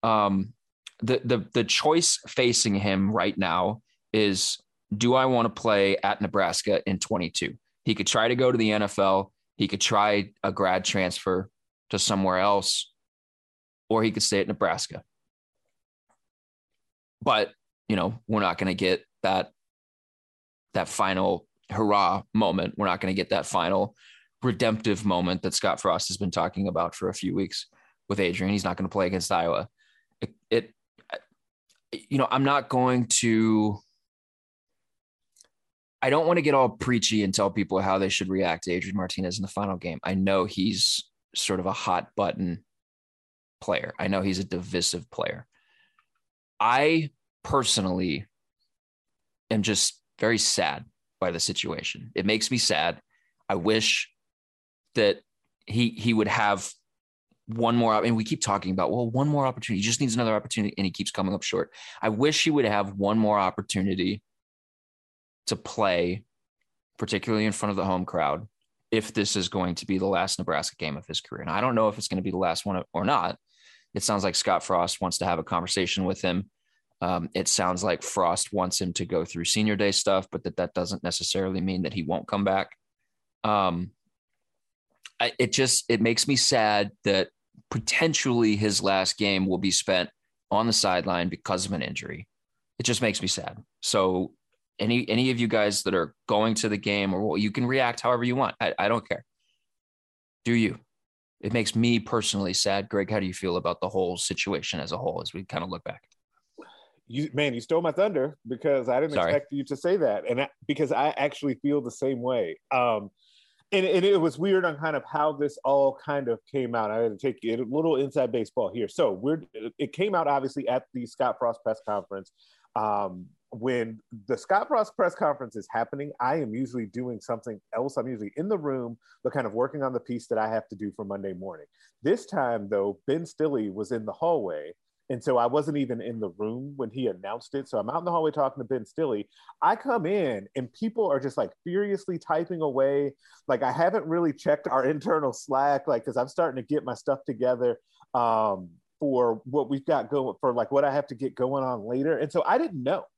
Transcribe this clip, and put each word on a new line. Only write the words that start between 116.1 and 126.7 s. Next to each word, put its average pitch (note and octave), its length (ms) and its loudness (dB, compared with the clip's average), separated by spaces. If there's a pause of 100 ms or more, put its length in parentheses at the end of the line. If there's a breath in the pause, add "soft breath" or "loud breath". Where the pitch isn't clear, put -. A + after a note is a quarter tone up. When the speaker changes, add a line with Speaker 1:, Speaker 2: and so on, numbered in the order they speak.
Speaker 2:
of A#2 100 0 (120)
came B2 240 -4
out. A2 160 0
I A2+ 120 0
had G#2+ 160 -2
to C3+ 140 -2
take - 120 -10
a A2+ 120 0
little C#3+ 400 0
inside C3+ 340 0
baseball A2 420 -2
here. A2 160 -4
So C3+ 240 0
we're, C3+ 300 -4 (360)
it D3+ 140 -6
came G3 220 -2
out E3 140 2
obviously C#3 400 -2
at B2 240 0
the A#2+ 140 -8
Scott B2 320 -2
Frost A#2 260 -2
press A2 240 -2
conference. G2 440 -6 (440 soft breath)
Um, G2+ 500 -2 (240)
when A2+ 500 -4 (260)
the B2+ 100 0
Scott G3 320 0
Frost A3+ 260 0
press F3 200 0
conference C#3 420 -4
is G2+ 140 -10
happening, C#3 500 -4
I B2+ 160 0
am A#2+ 180 -4
usually A#2+ 300 -4